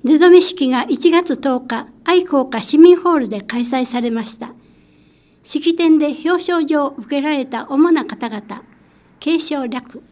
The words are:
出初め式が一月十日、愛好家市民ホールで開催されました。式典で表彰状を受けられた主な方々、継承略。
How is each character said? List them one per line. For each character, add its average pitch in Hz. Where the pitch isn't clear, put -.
出 294
初 349
め 349
式 -
が 254
一 -
月 339
十 254
日、 247
愛 359
好 262
家 226
市 -
民 349
ホ 349
ー 302
ル 226
で 202
開 233
催 247
さ 247
れ 233
ま 226
し -
た。 -
式 330
典 320
で 302
表 302
彰 349
状 294
を 277
受 226
け 285
ら 302
れ 269
た 233
主 302
な 285
方 220
々、 -
継 320
承 285
略。 240